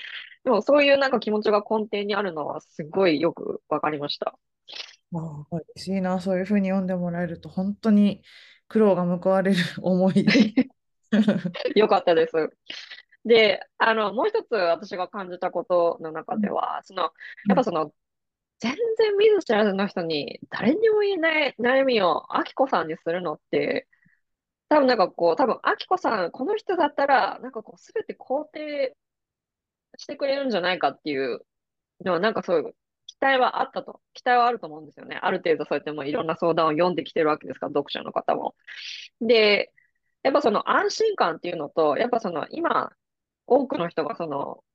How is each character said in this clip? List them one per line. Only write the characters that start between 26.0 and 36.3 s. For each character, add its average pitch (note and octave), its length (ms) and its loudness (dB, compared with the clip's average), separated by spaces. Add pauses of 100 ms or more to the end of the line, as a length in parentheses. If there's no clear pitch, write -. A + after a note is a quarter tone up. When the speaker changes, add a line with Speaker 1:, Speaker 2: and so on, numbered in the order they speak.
Speaker 1:
ん、 - 60 -8
こ B3+ 120 -8
の G#4+ 120 -2
人 G4 200 -4
だ E4 100 2
っ D4 100 -8
た C#4 100 2
ら、 A#3 340 2
な B3 100 -12
ん - 20 -18
か A3 100 -12
こ - 140 -20
う、 - 160 -20
全 A4 120 -4
て - 140 -12
肯 D4 280 -6
定 D4 500 -6 (1000)
し - 100 -20
て C#4+ 100 -12
く C#4+ 100 -4
れ C4+ 100 -2
る C#4 100 -4
ん B3+ 40 -2
じ G#3 60 -2
ゃ E3+ 40 0
な F3+ 120 0
い F3 80 -4
か D3 80 2
っ - 120 -4
て D#3 100 -6
い C#3 80 -4
う B2+ 280 -6 (580)
の F#3 100 -2
は、 E3 60 -2
な G#3+ 120 0
ん - 20 -12
か G#3 80 -4
そ F#3 120 -2
う D3+ 80 0
い - 60 -10
う - 60 -16 (320)
期 - 140 -20
待 C4+ 180 2
は - 220 0
あ - 60 -2
っ - 60 -20
た F#3 120 -8
と、 - 160 -20 (120)
期 - 120 -20
待 B3 140 4
は A#3+ 80 4
あ B3 60 0
る A#3 60 -6
と E3+ 80 -14
思 D#3 140 -16
う - 20 -18
ん D3 40 -20
で D3 60 -20
す - 60 -20
よ - 80 -20
ね。 D3+ 160 -12
あ F#3 80 -2
る F#3 80 -2
程 D#3+ 180 2
度 D3 80 -6
そ D3 120 -4
う - 20 -4
や - 20 -4
っ - 40 -12
て D3+ 80 -8
も D3+ 100 -8
う C#3 60 -6
い D3 40 -4
ろ E3 120 -4
ん - 20 -4
な D#3+ 100 -2